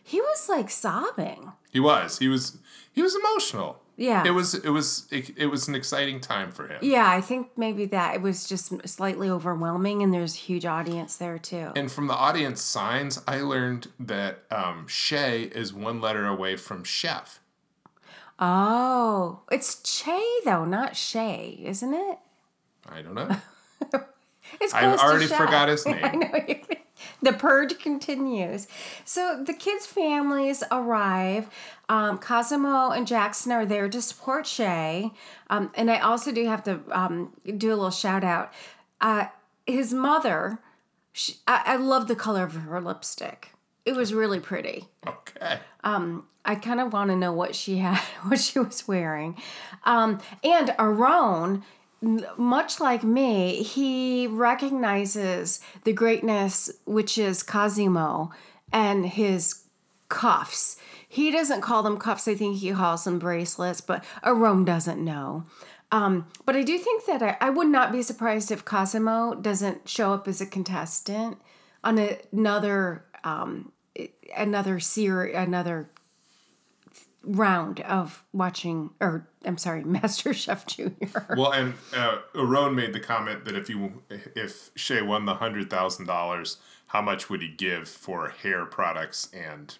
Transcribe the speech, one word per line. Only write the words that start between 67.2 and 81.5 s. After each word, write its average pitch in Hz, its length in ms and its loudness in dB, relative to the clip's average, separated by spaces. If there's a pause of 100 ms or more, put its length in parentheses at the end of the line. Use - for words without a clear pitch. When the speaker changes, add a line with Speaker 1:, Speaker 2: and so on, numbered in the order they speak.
Speaker 1:
I, 208 200 2
I 262 80 4
would 311 180 4
not 262 240 6
be 247 100 0
surprised 220 500 0
if 202 140 -4
Cosimo 220 680 0
doesn't 196 540 -2
show 202 240 2
up 196 140 -4
as 190 140 -2
a 196 40 -6
contestant 196 920 -4 (460)
on 220 160 4
a, 208 180 0 (140)
another, 202 720 2 (220)
um, - 480 -6 (600)
another 202 440 0
ser-, 190 460 2
another 175 640 -2 (1300)
round 190 580 2
of 175 420 -2 (100)
watching, 170 640 -2
or, 165 280 -2 (180)
I'm 180 120 -4
sorry, 165 260 -4
<laughs> - 0 -
MasterChef - 840 -2
Junior. - 600 -6 (120)
Speaker 2:
Well, 139 140 2